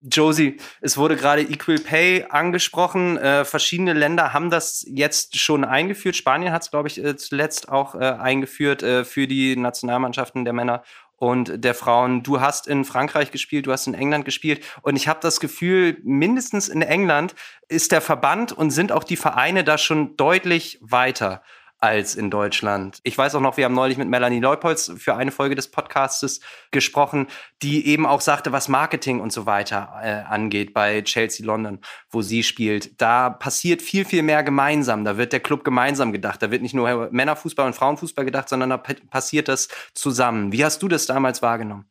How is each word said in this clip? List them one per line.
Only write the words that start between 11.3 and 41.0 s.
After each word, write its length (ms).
der 100
Frauen. 480
Du 200
hast 260
in 160
Frankreich 460
gespielt, 360
du 60
hast 140
in 80
England 320
gespielt. 360
Und 140
ich 120
hab 140
das 180
Gefühl, 640
mindestens 640
in 140
England 520
ist 220
der 120
Verband 500
und 180
sind 220
auch 100
die 140
Vereine 480
da 140
schon 400
deutlich 640
weiter 600
als 360
in 160
Deutschland. 720
Ich 160
weiß 160
auch 80
noch, 160
wir 80
haben 80
neulich 240
mit 100
Melanie 320
Leupolz 560
für 180
eine 160
Folge 240
des 160
Podcastes 720
gesprochen, 560
die 260
eben 200
auch 160
sagte, 280
was 180
Marketing 520
und 100
so 140
weiter, 480
äh, 240
angeht 460
bei 300
Chelsea 420
London, 380
wo 140
sie 220
spielt. 560
Da 280
passiert 540
viel, 240
viel 160
mehr 200
gemeinsam. 640
Da 140
wird 160
der 60
Club 240
gemeinsam 480
gedacht. 300
Da 80
wird 120
nicht 120
nur 360
Männerfußball 560
und 80
Frauenfußball 500
gedacht, 240
sondern 220
da 80
pa-, 160
passiert 380
das 200
zusammen. 600
Wie 120
hast 180
du 60
das 160